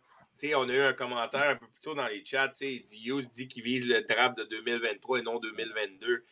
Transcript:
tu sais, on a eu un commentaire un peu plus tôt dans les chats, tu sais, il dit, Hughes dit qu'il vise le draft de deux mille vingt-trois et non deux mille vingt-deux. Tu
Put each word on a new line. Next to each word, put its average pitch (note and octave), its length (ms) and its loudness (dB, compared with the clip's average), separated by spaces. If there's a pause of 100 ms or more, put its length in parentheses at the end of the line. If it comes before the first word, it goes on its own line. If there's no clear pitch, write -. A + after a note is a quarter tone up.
(400)
tu D3 100 -2
sais, D3+ 60 4
on B2+ 140 4
a - 20 0
eu C3+ 100 6
un C3+ 120 6
commentaire B2 560 0
un C3 60 2
peu A#2 100 -12
plus - 160 -20
tôt D#3 140 -8
dans C3+ 100 -2
les G#2 180 -6
chats, C3+ 260 0
tu - 80 -14
sais, C#3 180 -4
il A#2 60 -10
dit, G#2+ 220 -16
Hughes C3 300 -2
dit C3 140 -8
qu'il A#2 160 -12
vise B2 240 0
le A2 160 6
draft A#2 340 4
de A2 60 -4
deux G#2+ 180 -8
mille A#2 180 0
vingt-trois A2+ 380 0
et A#2 60 -2
non A2+ 160 -4
deux A2 140 -6
mille A2 200 -6
vingt-deux. G#2+ 460 -2
Tu - 120 -18